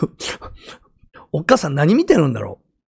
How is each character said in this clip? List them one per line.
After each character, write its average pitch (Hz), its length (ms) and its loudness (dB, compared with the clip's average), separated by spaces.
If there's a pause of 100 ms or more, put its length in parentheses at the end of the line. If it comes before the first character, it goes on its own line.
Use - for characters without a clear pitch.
(300)
<laughs> - 500 -18 (540)
「お 156 100 -4
母 254 140 4
さ 170 100 -4
ん 139 80 -4
何 156 200 2
見 339 100 2
て 392 80 4
る 165 140 4
ん 123 60 -2
だ 107 80 -6
ろ - 200 -12 (300)